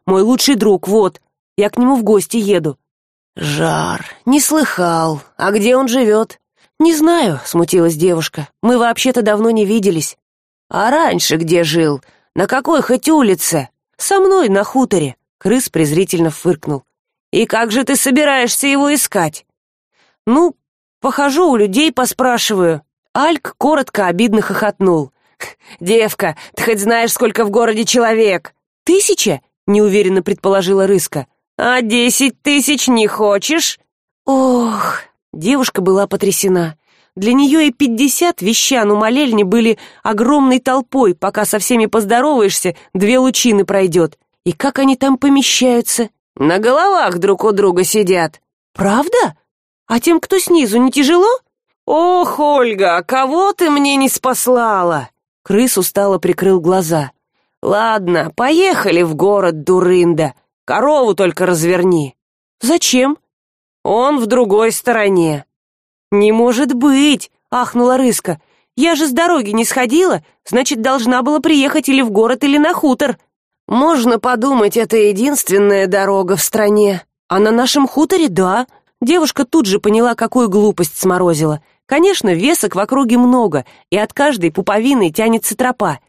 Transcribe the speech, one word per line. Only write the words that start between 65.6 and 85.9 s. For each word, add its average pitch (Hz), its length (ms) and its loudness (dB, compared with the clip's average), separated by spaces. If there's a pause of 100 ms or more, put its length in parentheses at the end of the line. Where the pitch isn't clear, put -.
Не 208 180 4
может 240 440 2
быть, 269 560 2 (180)
ахнула 247 480 0
Рыска. 220 420 -2 (360)
Я 330 180 2
же 302 140 -2
с 262 40 -4
дороги 311 380 0
не 226 160 -2
сходила, 254 580 0 (220)
значит, 247 340 -2
должна 247 440 0
была 294 160 0
приехать 294 500 0
или 269 140 2
в 226 80 -4
город, 233 320 0
или 285 160 2
на 311 160 2
хутор. 262 420 -2 (500)
Можно 247 520 2
подумать, 240 580 0
это 226 180 0
единственная 202 920 2
дорога 196 480 0
в - 80 -2
стране. 208 600 0 (260)
А 185 100 0
на 214 100 2
нашем 254 380 0
хуторе — 320 420 0
да. 190 380 -2 (340)
Девушка 285 420 0
тут 311 220 0
же 196 140 -2
поняла, 226 340 2
какую 226 360 -2
глупость 202 500 0
сморозила. 170 640 0 (240)
Конечно, 320 440 2
весок 208 440 -2
в 185 40 -2
округе 247 380 0
много, 240 480 2 (240)
и 180 80 -2
от 214 160 -4
каждой 233 380 0
пуповины 214 580 0
тянется 220 480 -2
тропа. 208 520 -2